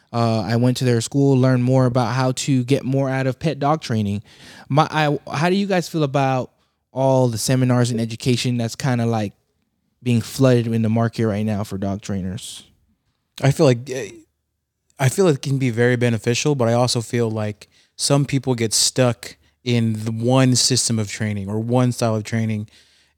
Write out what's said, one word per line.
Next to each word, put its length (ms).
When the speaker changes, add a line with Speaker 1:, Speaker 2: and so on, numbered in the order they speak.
Speaker 1:
uh, 280
I 160
went 220
to 60
their 160
school, 360
learned 280
more 220
about 280
how 180
to 320
get 200
more 240
out 180
of 120
pet 200
dog 220
training. 420
My, 220
I, 280
how 180
do 60
you 100
guys 220
feel 140
about 480
all 360
the 100
seminars 540
and 80
education 560
that's 180
kinda, 320
like, 260
being 180
flooded 460
in 160
the 60
market 400
right 180
now 160
for 160
dog 240
trainers? 640
Speaker 2:
I 100
feel 140
like, 220
eh, 220
I 100
feel 200
it 140
can 160
be 120
very 260
beneficial, 600
but 120
I 40
also 280
feel 300
like 380
some 280
people 300
get 200
stuck 640
in 420
the 80
one 440
system 420
of 100
training 400
or 120
one 320
style 240
of 80
training, 440